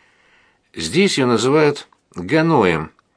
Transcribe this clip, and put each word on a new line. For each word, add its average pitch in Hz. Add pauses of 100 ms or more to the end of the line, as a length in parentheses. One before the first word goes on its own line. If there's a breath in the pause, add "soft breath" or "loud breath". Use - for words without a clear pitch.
(760 soft breath)
Здесь 127
её 131
называют 139 (280)
ганоем. 95 (260)